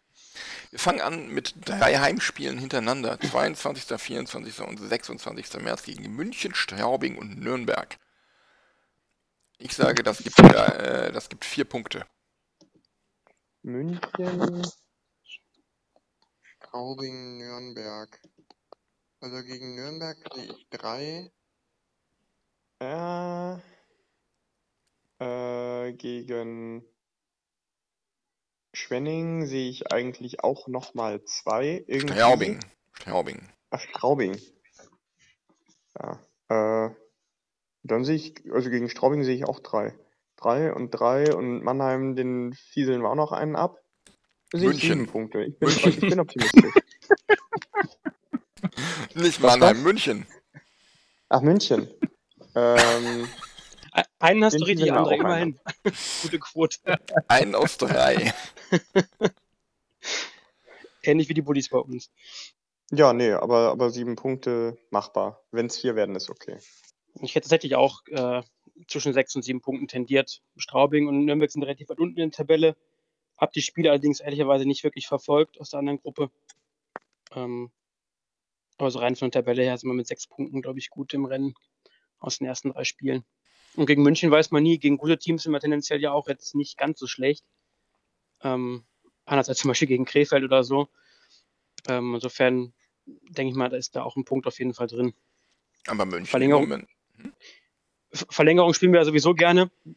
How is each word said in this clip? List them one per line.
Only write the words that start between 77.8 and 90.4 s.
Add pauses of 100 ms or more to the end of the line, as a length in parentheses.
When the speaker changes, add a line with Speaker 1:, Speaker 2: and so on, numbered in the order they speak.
Speaker 3:
aber
so
rein
von
der
Tabelle
her
sind
wir
mit
sechs
Punkten,
glaub
ich,
gut
im
Rennen (640)
aus
den
ersten
drei
Spielen. (500)
Und
gegen
München
weiß
man
nie,
gegen
gute
Teams
sind
wir
tendenziell
ja
auch
jetzt
nicht
ganz
so
schlecht. (1000)
Ähm, (420)
anders
als
zum
Beispiel
gegen
Krefeld